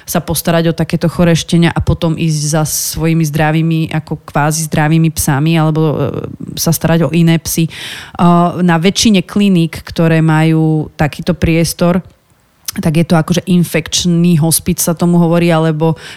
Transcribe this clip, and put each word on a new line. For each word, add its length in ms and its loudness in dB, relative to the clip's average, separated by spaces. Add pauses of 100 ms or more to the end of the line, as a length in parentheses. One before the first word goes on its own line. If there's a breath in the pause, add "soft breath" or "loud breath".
sa 160 -2
postarať 560 0
o 0 -
takéto 320 -2
choré 240 2
štenia 400 2
a 80 -4
potom 320 -2
ísť 320 -2
za 240 0
svojimi 560 -2
zdravými, 640 0
ako 320 -6
kvázi 480 -2
zdravými 480 2
psami 400 0
alebo, 240 2
e, 120 2 (680)
sa 160 0
starať 320 0
o 80 -4
iné 240 4
psy. 240 -2
E, 60 -4 (880 loud breath)
na 160 2
väčšine 480 2
kliník, 560 0
ktoré 400 0
majú 800 2
takýto 320 -2
priestor, 720 0 (760)
tak 220 0
je 80 2
to 80 2
akože 320 0
infekčný 920 0
hospic, 400 -2
sa 140 -2
tomu 260 0
hovorí, 300 2
alebo 480 0 (200 loud breath)